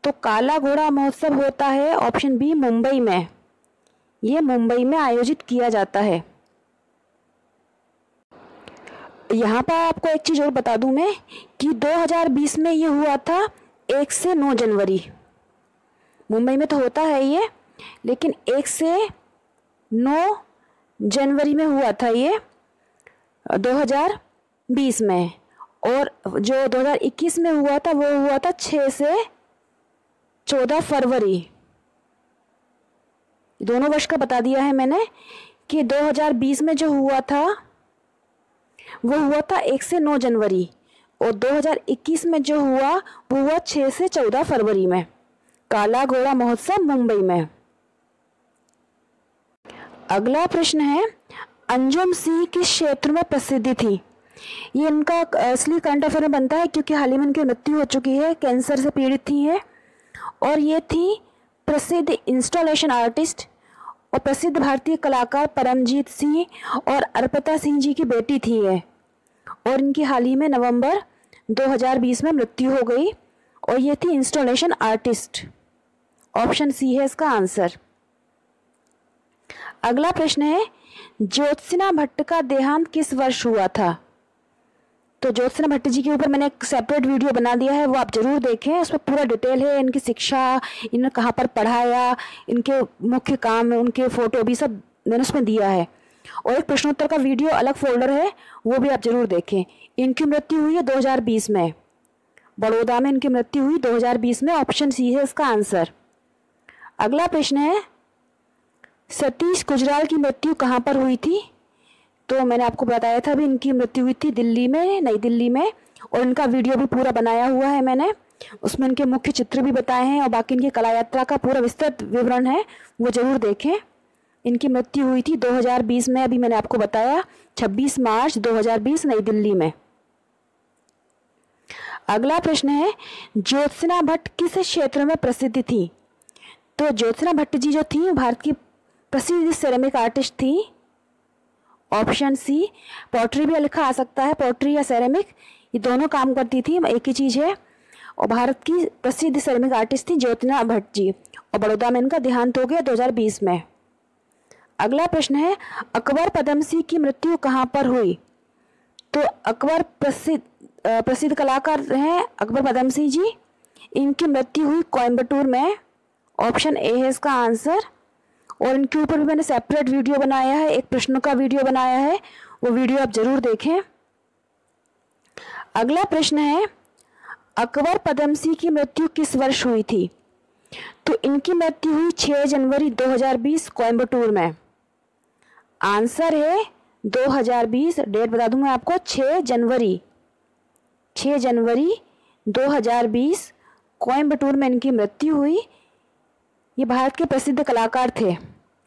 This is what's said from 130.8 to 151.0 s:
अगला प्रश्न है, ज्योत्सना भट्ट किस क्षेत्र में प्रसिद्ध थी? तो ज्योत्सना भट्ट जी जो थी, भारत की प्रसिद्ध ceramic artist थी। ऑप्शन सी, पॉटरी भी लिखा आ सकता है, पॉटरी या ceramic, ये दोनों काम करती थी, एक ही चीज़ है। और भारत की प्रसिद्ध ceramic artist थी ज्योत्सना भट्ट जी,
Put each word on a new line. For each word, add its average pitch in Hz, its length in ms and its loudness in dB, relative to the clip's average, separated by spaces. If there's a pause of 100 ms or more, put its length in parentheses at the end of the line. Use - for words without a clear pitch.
अगला 262 320 2
प्रश्न 302 300 0
है, 311 240 2 (440)
ज्योत्सना 294 640 0
भट्ट 330 260 0 (120)
किस 339 140 0
क्षेत्र 294 520 0
में 320 120 2
प्रसिद्ध 254 440 -2
थी? 202 280 0 (920)
तो 294 100 2
ज्योत्सना 233 440 0
भट्ट 294 240 0
जी 277 140 0
जो 302 120 2
थी, 320 280 0
भारत 254 300 0
की 302 100 -2 (600)
प्रसिद्ध 330 380 0
ceramic 269 440 0
artist 233 380 0
थी। 311 380 -2 (1200)
ऑप्शन 277 440 0
सी, 302 360 -2 (420)
पॉटरी 240 320 0
भी 311 140 2
लिखा 294 260 0
आ 262 60 2
सकता 262 320 -2
है, 302 100 2
पॉटरी 269 400 0
या 294 100 2
ceramic, 262 440 0 (480)
ये 233 40 0
दोनों 254 280 0
काम 269 260 0
करती 254 280 0
थी, 311 140 0 (120)
एक 233 200 0
ही 269 60 0
चीज़ 269 260 0
है। 359 160 0 (640)
और - 100 0
भारत 247 360 0
की 339 220 0 (180)
प्रसिद्ध 277 360 -2
ceramic 254 340 0
artist 226 360 -2
थी 349 60 2
ज्योत्सना 247 480 0
भट्ट 226 320 -2
जी, 190 140 0